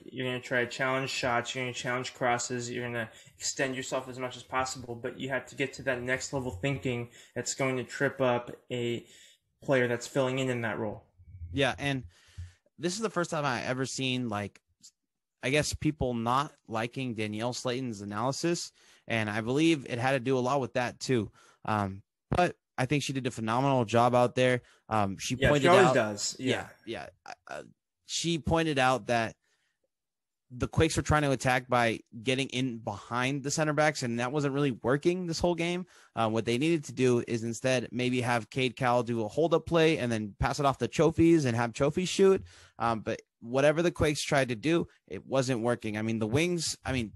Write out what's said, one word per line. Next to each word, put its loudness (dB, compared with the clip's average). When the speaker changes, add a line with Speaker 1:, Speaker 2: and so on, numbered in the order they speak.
Speaker 1:
you're -8
gonna -4
try 0
to -10
challenge -2
shots, -2
you're -4
gonna -6
challenge -4
crosses, -2
you're -6
gonna -6
extend -4
yourself -6
as -12
much -6
as -16
possible, -4
but -8
you -6
have -4
to -18
get -2
to -16
that 0
next -4
level -4
thinking -2
that's -4
going 0
to -4
trip -2
up 2
a -4
player 4
that's -2
filling 0
in -2
in -2
that -4
role. -6
Speaker 2:
Yeah, 2
and -2
this -4
is -8
the -2
first -2
time -4
I -2
ever -2
seen, -2
like, -6
I -2
guess, 2
people 0
not 0
liking -4
Danielle -4
Slayton's -6
analysis, -4
and 0
I -2
believe 2
it -4
had 2
to 2
do 0
a 2
lot 0
with -6
that -2
too. 0
Um, -2
but 2
I 0
think 0
she -6
did -4
a -2
phenomenal 2
job 4
out 4
there. 4
Um, 0
she -4
Speaker 1:
Yeah, 4
Speaker 2:
pointed 4
Speaker 1:
she 6
always 8
Speaker 2:
out 6
Speaker 1:
does. 0
Yeah. -2
Speaker 2:
Yeah, -10
yeah. -14
Uh, -10
she -2
pointed 0
out 2
that 0
the -2
Quakes 2
were 0
trying 4
to 2
attack 0
by 2
getting 0
in -2
behind -4
the -4
center 0
backs, 2
and -2
that -2
wasn't 0
really 0
working 0
this -4
whole 2
game. -4
Uh, 2
what 0
they 2
needed 2
to -12
do 4
is -4
instead 0
maybe 0
have 0
Cade -2
Cowell 4
do -2
a -6
hold-up 2
play 4
and 0
then -2
pass 0
it 0
off 4
to -2
Chofis 4
and 2
have 0
Chofis 0
shoot. 4
Um, 0
but -6
whatever 2
the 2
Quakes 0
tried 2
to -2
do, 0
it -10
wasn't 0
working. -2
I -2
mean, 0
the 0
wings, 0
I -4
mean, -4